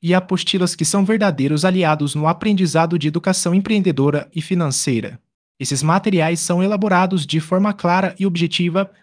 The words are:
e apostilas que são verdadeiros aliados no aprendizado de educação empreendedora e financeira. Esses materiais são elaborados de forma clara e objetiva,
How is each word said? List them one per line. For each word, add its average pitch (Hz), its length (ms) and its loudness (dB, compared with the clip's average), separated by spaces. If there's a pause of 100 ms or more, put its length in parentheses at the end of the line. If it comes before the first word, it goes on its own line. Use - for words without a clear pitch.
e 170 120 0
apostilas 180 640 0
que - 100 -2
são 196 180 2
verdadeiros 156 600 0
aliados 156 500 0
no 151 100 -2
aprendizado 170 720 0
de 156 120 0
educação 175 440 -2
empreendedora 170 800 0
e 165 80 -4
financeira. 135 800 -2 (400)
Esses 135 240 -4
materiais 170 560 0
são 180 240 0
elaborados 190 640 0
de 151 160 -2
forma 196 320 0
clara 185 440 0
e 190 80 -2
objetiva, 175 640 0 (140)